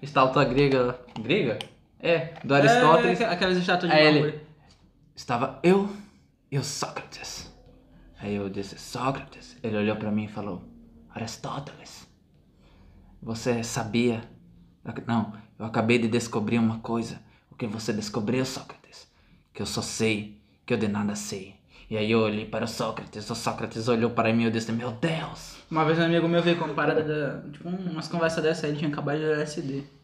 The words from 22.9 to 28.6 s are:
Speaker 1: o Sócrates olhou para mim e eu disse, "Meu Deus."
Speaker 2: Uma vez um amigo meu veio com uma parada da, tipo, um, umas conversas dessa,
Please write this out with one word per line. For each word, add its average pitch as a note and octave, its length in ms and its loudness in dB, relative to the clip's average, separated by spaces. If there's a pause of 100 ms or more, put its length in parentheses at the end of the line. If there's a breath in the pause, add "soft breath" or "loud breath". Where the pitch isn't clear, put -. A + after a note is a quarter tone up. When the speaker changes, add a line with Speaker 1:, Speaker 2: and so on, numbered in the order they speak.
Speaker 1:
o A#2 40 -4
Sócrates A2+ 540 -6
olhou A#2 220 2
para A2+ 220 2
mim A#2 100 4
e A#2 40 2
eu A2+ 40 2
disse, A2 220 -2
"Meu A#2 200 -4
Deus." - 640 -6 (140)
Speaker 2:
Uma D#3+ 140 2
vez D#3+ 140 2
um E3+ 60 4
amigo E3 240 4
meu E3+ 140 4
veio E3+ 140 4
com E3+ 100 -2
uma D3 80 -4
parada D3+ 280 2
da, D3 480 -4
tipo, E3+ 180 -12
um, F3+ 60 -4 (160)
umas D#3 160 -8
conversas E3 360 0
dessa, D#3+ 240 0